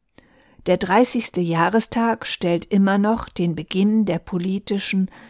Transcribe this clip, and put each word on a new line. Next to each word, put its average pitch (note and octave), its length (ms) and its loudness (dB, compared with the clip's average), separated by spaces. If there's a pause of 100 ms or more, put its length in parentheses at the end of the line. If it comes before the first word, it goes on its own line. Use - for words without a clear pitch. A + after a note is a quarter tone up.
(680)
Der F3+ 100 2
dreißigste A3 640 2
Jahrestag G3+ 840 0
stellt - 420 -2
immer G3 300 2
noch G#3 320 0
den E3+ 280 -2
Beginn G3+ 480 0
der E3+ 160 -2
politischen, F#3+ 880 -4 (200)